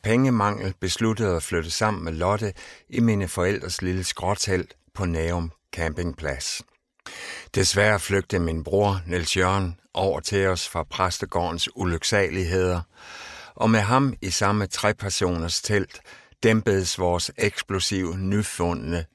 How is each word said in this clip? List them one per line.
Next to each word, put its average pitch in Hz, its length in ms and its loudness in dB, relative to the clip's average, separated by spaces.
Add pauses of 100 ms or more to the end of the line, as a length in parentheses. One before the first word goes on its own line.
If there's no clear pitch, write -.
pengemangel 107 800 2
besluttede 107 540 0
at 78 80 -2
flytte 85 280 -2
sammen 104 320 0
med 82 100 -4
Lotte 98 400 0 (360)
i - 100 -2
mine 104 280 4
forældres 90 540 -2
lille 92 220 -2
skråtelt 92 720 -2 (200)
på 95 120 -4
Nærum 82 460 -2 (240)
campingplads. 80 840 -4 (960)
Desværre 101 440 4
flygtede 95 420 0
min 80 220 -2
bror, 98 440 2
Niels 87 300 -2
Jørgen, 92 380 2 (180)
over 87 260 0
til 98 280 0
os 92 220 -2
fra 82 140 -4
præstegårdens 87 920 -2
ulyksaligheder, 90 1080 2 (760)
og 110 140 2
med 110 100 6
ham 127 420 2
i 95 80 -4
samme 101 380 2
trepersoners 90 920 0
telt - 400 -2 (420)
dæmpedes 107 560 2
vores 90 380 0
eksplosive, 95 800 -2
nyfundne 87 960 -2